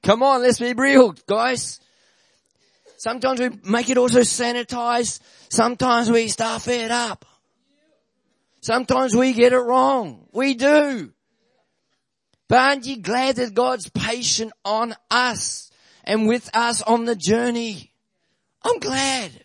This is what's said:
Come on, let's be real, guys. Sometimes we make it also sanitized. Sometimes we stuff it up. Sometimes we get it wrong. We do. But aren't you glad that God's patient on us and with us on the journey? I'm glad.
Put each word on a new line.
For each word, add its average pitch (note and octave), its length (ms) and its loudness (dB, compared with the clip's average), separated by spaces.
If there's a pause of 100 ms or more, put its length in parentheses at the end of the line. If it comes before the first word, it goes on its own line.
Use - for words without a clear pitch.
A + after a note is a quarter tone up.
Come A3 160 2
on, C4 220 4
let's B3 160 2
be A#3+ 140 -4
real, B3+ 420 4 (100)
guys. A#3 540 -4 (1160)
Sometimes B3 420 -4
we B3 100 0 (140)
make A#3 260 -2
it B3+ 80 2
also B3 220 4
sanitized. A#3+ 1000 -2 (300)
Sometimes A#3 640 2
we A3+ 160 4
stuff A3+ 400 -6
it A#3+ 240 -4
up. A#3+ 340 -6 (1400)
Sometimes B3+ 540 -2
we B3+ 180 2
get A#3+ 180 4
it B3+ 60 2
wrong. B3 760 0
We C4 220 -2
do. C#4 580 2 (1400)
But B3+ 220 4
aren't C#4 160 -4
you B3+ 160 -10
glad B3 360 -2
that A#3 180 -4
God's B3 340 -2
patient A3+ 640 -4 (100)
on A3 300 -2 (160)
us - 600 -4 (320)
and G#3+ 240 0
with A#3 260 0
us A#3 300 0
on A#3 220 0
the A#3 100 -2
journey? A3+ 760 -2 (680)
I'm A#4 160 0
glad. C4 540 -4 (140)